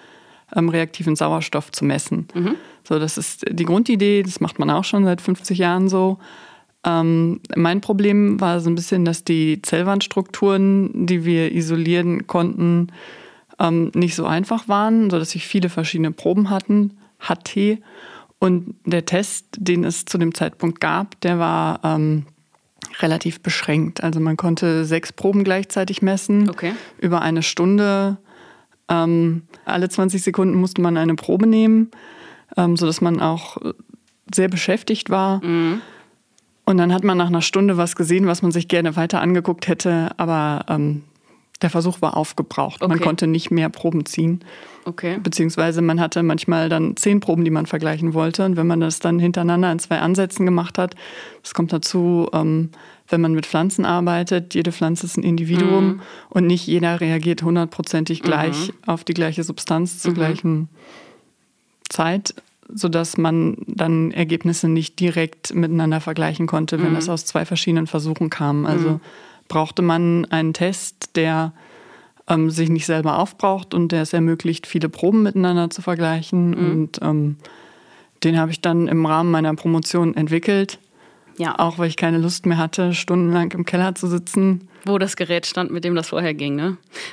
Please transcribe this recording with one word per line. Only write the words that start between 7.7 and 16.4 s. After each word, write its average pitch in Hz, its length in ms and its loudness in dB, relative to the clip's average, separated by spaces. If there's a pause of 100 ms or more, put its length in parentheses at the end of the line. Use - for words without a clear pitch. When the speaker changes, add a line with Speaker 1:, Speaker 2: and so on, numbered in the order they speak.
Speaker 1:
Problem 202 580 2
war 175 220 0
so 165 80 0
ein 170 60 2
bisschen, 175 280 0
dass 165 220 -2
die 156 360 0
Zellwandstrukturen, 196 1500 0
die 175 180 0
wir 165 280 2
isolieren 165 720 0
konnten, 170 640 0 (720)
ähm, 165 360 2
nicht 170 200 2
so 160 100 -2
einfach 196 440 -2
waren, 214 400 2
sodass 165 260 -2
ich 170 100 -8
viele 180 220 0
verschiedene 160 440 -2
Proben 196 380 0